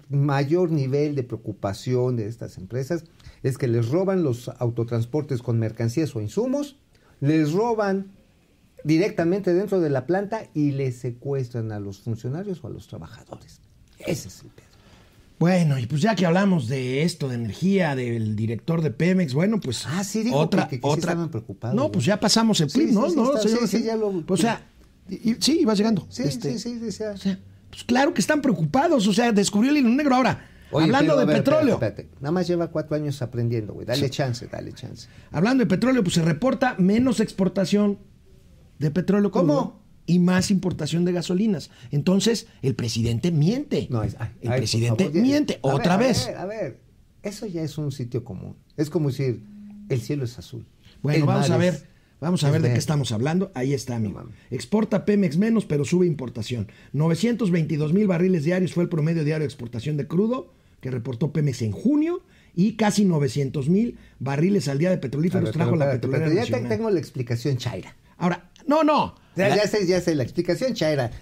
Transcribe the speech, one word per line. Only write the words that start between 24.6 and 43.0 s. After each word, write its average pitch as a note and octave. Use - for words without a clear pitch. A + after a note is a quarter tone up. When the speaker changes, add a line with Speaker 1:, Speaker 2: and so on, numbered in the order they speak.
Speaker 2:
y, F#3+
y, -
sí, D#4
ibas G#3+
llegando. G#3
Speaker 1:
Sí, -
Speaker 2:
Este, F3+
Speaker 1:
sí, A#2
sí, A#3+
sí, A3+
sí. G#3+
Speaker 2:
o G#3
sea, F#3+
pues -
claro C#4
que -
están D4+
preocupados, B3+
o G#3+
sea, A#3
descubrió G#3
el D4+
hilo C4
negro. C4+
Ahora, A#3+
Speaker 1:
Oye, D#3
Speaker 2:
hablando C#4
Speaker 1:
pero, -
a C4
Speaker 2:
de A#3+
Speaker 1:
ver, A3+
espérate, C#4
Speaker 2:
petróleo. G#3+
Speaker 1:
espérate. A2+
Nada C#3+
más F3+
lleva E3+
cuatro D#3
años D3
aprendiendo, A#2
güey. F#2
Dale C3+
Speaker 2:
Sí. C3
Speaker 1:
chance, B2+
dale -
chance. -
Speaker 2:
Hablando A#3
de F3
petróleo, A#3
pues E3+
se E3+
reporta A#3
menos G#3+
exportación G3
de D3+
petróleo F#3+
Speaker 1:
¿Cómo? F3+
Speaker 2:
crudo -
y F3
más F#3
importación E3+
de F3+
gasolinas. F3+
Entonces, F#3+
el B2+
presidente A#2